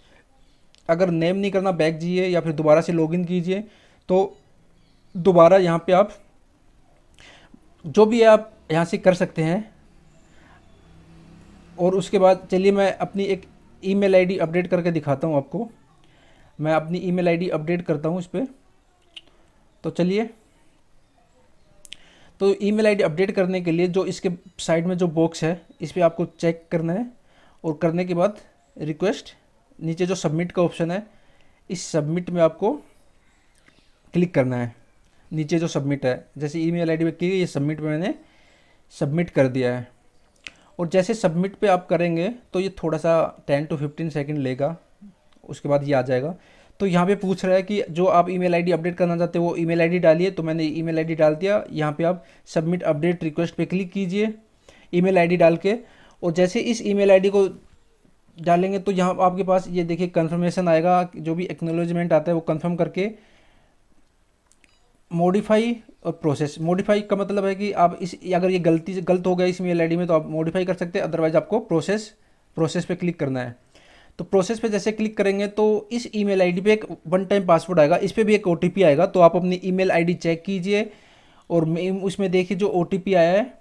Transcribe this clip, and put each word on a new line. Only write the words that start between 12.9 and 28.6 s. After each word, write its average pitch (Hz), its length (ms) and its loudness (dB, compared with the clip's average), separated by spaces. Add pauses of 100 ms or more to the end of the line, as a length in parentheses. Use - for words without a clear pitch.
अपनी 190 320 -6
एक 190 200 -4 (380)
ईमेल 196 320 2
आईडी 185 240 4
अपडेट 170 280 -2
करके 175 240 0
दिखाता 147 360 -2
हूँ 156 100 0
आपको। 180 320 -6 (880)
मैं 151 140 0
अपनी 160 260 -2
ईमेल 180 280 0
आईडी 170 220 0
अपडेट 160 320 -2
करता 151 280 -2
हूँ 180 100 -4
इस 175 80 -10
पर। 254 200 -6 (1400)
तो 165 80 -6
चलिए, 190 380 -2 (2000)
तो 196 200 4
ईमेल 214 260 2
आईडी 202 160 2
अपडेट 170 280 0
करने 185 300 0
के 175 100 -2
लिए 180 180 2
जो 185 160 -2
इसके 185 240 -6 (300)
साइड 170 280 0
में 185 100 -2
जो 180 120 0
बॉक्स 165 340 0
है, 170 180 -2 (200)
इस 156 100 -10
पर 180 100 -2
आपको 165 240 2 (120)
चेक 165 340 -4
करना 165 220 -2
है, 233 120 -4 (580)
और 156 180 -4
करने 175 240 0
के 180 80 -4
बाद 190 260 -2 (380)